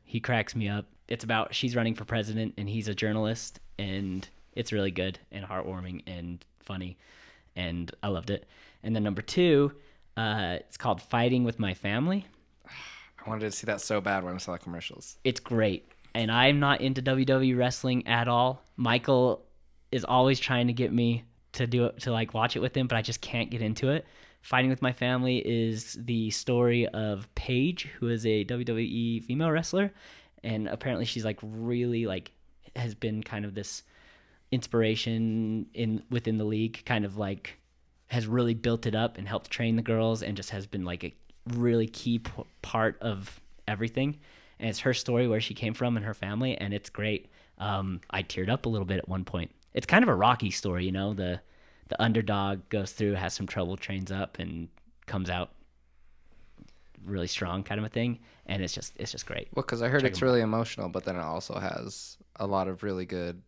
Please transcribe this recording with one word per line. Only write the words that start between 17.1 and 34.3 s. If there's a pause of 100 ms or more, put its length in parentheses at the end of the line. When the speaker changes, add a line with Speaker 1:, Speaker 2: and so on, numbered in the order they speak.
Speaker 1:
W
E
wrestling
at
all. (160)
Michael (480)
is
always
trying
to
get
me (300)
to
do
it,
to,
like,
watch
it
with
him,
but
I
just
can't
get
into
it. (360)
Fighting
With
My
Family
is
the
story
of
Paige, (120)
who
is
a
W
W
E
female
wrestler, (520)
and
apparently
she's,
like,
really,
like, (440)
has
been
kind
of
this (680)